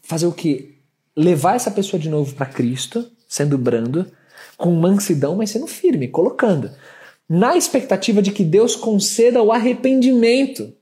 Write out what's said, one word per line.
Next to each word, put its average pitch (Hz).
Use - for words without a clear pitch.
fazer 165
o 170
quê? 151
Levar 170
essa 240
pessoa 196
de 156
novo 147
pra 135
Cristo, 127
sendo 143
brando, 127
com 175
mansidão, 170
mas 214
sendo 269
firme, 165
colocando. 180
Na 214
expectativa 208
de 196
que 202
Deus 202
conceda 233
o 214
arrependimento. 247